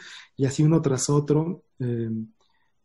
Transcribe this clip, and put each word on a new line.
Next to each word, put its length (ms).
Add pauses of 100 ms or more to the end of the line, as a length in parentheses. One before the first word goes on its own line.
<laughs> 280
y 80
así 180
uno 180
tras 280
otro. 540 (160)
Eh, 300 (760)